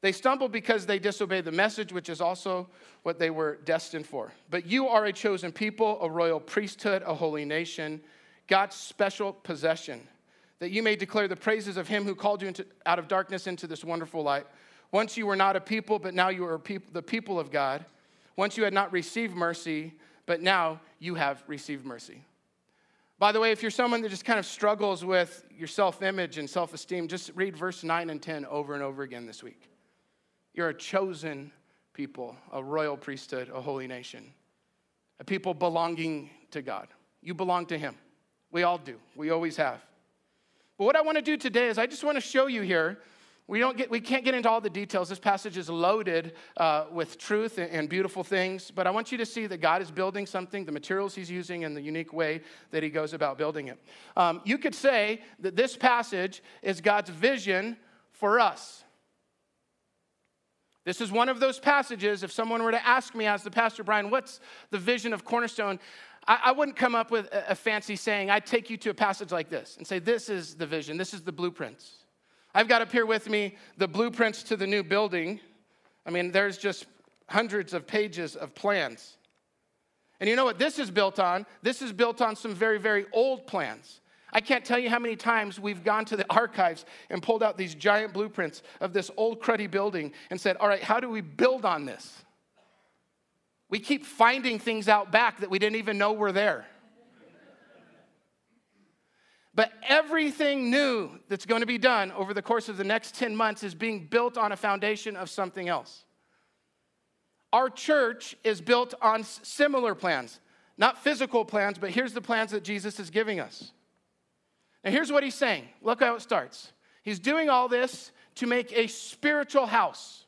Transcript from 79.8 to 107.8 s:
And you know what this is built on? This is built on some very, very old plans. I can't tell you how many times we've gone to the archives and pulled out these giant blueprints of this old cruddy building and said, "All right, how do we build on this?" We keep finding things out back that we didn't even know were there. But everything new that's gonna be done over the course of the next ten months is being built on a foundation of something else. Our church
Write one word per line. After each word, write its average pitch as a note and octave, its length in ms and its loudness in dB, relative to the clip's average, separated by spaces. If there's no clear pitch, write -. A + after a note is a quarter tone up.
And F#3+ 100 0
you A#3 60 4
know C4 100 4
what G#3+ 140 -2
this D4 180 2
is B3 140 -4
built G3 280 2
on? F#3 280 2
This B3 180 -2
is B3+ 100 -6
built A#3 300 2
on A3 140 2
some A3 180 -8
very, G#3+ 240 2
very G3+ 340 0
old B3+ 360 2
plans. B2 540 -6
I A3 80 4
can't B3 240 0
tell B3 140 2
you B3 120 0
how A#3+ 100 2
many A#3 160 -4
times G#3+ 440 0
we've G3 240 -6
gone G#3+ 220 2
to A3 100 -6
the F#3+ 140 0
archives G#3 560 2
and - 140 -4
pulled A3+ 180 2
out G#3+ 160 0
these F#3 160 -4
giant G3+ 400 2
blueprints G3 480 -4
of F#3 120 -4
this F#3+ 240 0
old A3+ 240 0
cruddy G#3+ 280 2
building F#3 440 -2
and F#3 100 -6
said, F#3 180 2
"All G#3 100 4
right, G3 160 4
how A3 160 4
do B3 100 -6
we A3 120 -4
build A3 440 2
on D#3+ 200 0
this?" - 380 -14
We G#3+ 100 -2
keep C#4+ 260 -2
finding A#3+ 540 4
things A3 280 -2
out G#3 240 6
back A3 280 4
that F#3+ 100 -4
we F#3+ 80 0
didn't G#3+ 200 2
even G#3+ 200 -2
know G3+ 160 4
were G#3 180 0
there. F#3 360 2
But A3 160 4
everything D4 840 4
new B3+ 560 2
that's G3 180 -4
gonna A3+ 220 2
be A#3+ 100 0
done G#3+ 360 4
over G3 200 -4
the G3+ 80 -4
course A3+ 280 0
of G3+ 80 -8
the G3 60 -2
next G#3+ 300 0
ten A3+ 220 -2
months G#3+ 260 0
is F#3+ 140 -8
being G3+ 320 -4
built A#3+ 280 2
on A3 160 2
a G3 60 -4
foundation G#3 580 -2
of F#3 140 -8
something F#3 400 -4
else. - 360 -4
Our B3+ 180 6
church B3+ 720 0